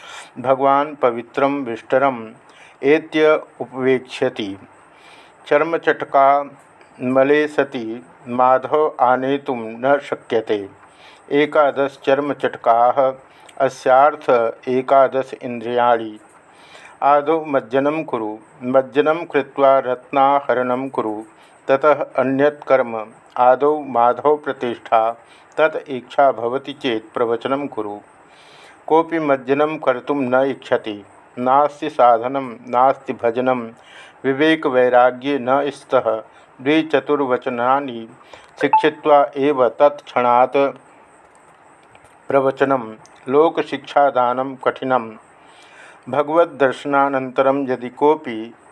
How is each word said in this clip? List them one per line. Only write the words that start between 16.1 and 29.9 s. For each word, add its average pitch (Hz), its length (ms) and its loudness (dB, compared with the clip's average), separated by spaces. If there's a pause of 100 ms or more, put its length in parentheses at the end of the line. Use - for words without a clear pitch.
आदौ 147 420 2
मज्जनं 139 600 -2
कुरु, 110 340 -8 (240)
मज्जनं 135 600 0
कृत्वा 135 540 2
रत्नाहरणं 127 1080 0
कुरु, 110 340 -6 (460)
ततः 135 260 4
अन्यत् 139 720 -2
कर्म। 120 420 0 (320)
आदौ 127 420 4
माधव 127 560 0
प्रतिष्ठा, 120 800 -2 (400)
तत 156 320 0
इच्छा 135 440 0
भवति 120 400 -6
चेत 120 420 -6
प्रवचनं 123 520 -4
कुरु। 104 320 -10 (880)
कोऽपि 165 320 0
मज्जनं 143 600 0
कर्तुं 135 380 -2